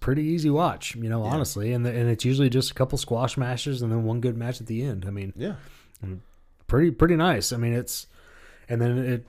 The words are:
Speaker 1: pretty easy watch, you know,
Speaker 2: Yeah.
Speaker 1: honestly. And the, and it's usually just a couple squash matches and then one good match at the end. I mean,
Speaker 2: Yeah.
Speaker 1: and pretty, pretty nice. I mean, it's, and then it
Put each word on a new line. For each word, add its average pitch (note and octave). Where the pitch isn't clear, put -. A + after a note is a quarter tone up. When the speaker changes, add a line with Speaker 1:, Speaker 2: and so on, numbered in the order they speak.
Speaker 1:
pretty C#3+
easy D#3
watch, C#3+
you A2+
know, A2+
Speaker 2:
Yeah. G#2+
Speaker 1:
honestly. A#2+
And A#2+
the, A#2+
and A#2+
it's A2
usually C3+
just B2+
a -
couple C3
squash B2
matches B2
and A2+
then A2+
one A2+
good A#2
match A#2
at A2+
the A2+
end. G#2+
I G2
mean, G2
Speaker 2:
Yeah. D#3+
Speaker 1:
and F#2+
pretty, D#3
pretty D#3+
nice. D#3+
I A#2+
mean, A#2
it's, -
and A#2
then A#2+
it B2